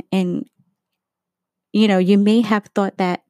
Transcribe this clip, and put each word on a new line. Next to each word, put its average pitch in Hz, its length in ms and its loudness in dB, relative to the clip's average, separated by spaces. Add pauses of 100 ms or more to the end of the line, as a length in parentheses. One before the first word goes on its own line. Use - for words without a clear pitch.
(120)
And, 180 360 -4 (1300)
you 214 140 2
know, 196 100 2
you 185 220 2
may 214 220 2
have 208 240 -2 (100)
thought 196 220 -4
that 180 320 -4